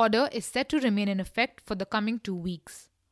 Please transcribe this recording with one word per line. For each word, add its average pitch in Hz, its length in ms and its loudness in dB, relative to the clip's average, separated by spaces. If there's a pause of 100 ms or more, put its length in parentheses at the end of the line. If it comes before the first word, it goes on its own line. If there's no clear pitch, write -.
order 226 260 4
is - 160 -6
set - 220 -2
to 311 100 2
remain 208 300 2
in 196 100 0
effect - 480 -2
for 220 80 -4
the 190 100 -4
coming 220 360 -2
two 196 140 -6
weeks. 175 540 -8 (240)